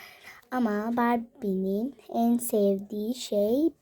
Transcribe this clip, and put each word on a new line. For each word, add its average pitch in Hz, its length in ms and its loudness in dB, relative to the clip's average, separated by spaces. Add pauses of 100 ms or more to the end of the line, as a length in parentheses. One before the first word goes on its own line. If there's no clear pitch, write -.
(500)
Ama 226 460 0
Barbie'nin 220 960 -2 (140)
en 233 300 2
sevdiği 208 760 0
şey 240 680 2